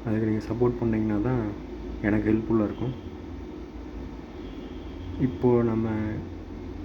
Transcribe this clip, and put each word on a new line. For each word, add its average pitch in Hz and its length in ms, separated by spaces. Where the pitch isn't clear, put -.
அதுக்கு 110 200
நீங்க 107 180
சப்போர்ட் 120 360
பண்ணீங்கன்னா 110 420
தான் 123 180
எனக்கு 107 300
ஹெல்ப்ஃபுல்லா 110 320
இருக்கும். 113 300
இப்போ 123 420
நம்ம 113 260